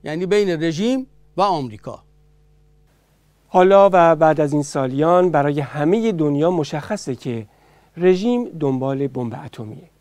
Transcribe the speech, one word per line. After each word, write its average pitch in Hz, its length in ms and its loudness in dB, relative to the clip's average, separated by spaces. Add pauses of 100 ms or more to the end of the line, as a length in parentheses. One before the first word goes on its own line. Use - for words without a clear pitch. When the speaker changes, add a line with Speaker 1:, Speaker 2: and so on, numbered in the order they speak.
Speaker 1:
یعنی 165 220 -6
بین 180 380 0
رژیم 220 420 -2 (300)
و 180 60 0
آمریکا. 131 600 -4 (1500)
Speaker 2:
حالا 196 440 6
و 165 240 6
بعد 156 240 2
از 147 120 0
این 147 100 0
سالیان 151 680 0
برای 147 300 0
همه 165 520 -2
دنیا 156 380 0
مشخصه 151 680 -6
که 113 300 -10 (500)
رژیم 190 480 0
دنبال 135 600 -4
بمب 123 380 -8
اتمیه. 123 460 -16 (100)